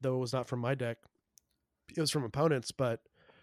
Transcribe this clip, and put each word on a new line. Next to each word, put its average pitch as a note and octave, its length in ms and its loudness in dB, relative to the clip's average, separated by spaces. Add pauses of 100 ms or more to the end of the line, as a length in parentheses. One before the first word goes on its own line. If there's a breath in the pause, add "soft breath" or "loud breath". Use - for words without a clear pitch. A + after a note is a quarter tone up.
though C3 160 2
it B2+ 40 0
was B2 120 -2
not B2+ 160 -2
from B2+ 120 -4
my B2 140 0
deck. A#2+ 240 -4 (1000)
It E3 40 0
was D#3 100 2
from C#3+ 140 0
opponents, C#3 480 0
but A#2 300 0 (400 soft breath)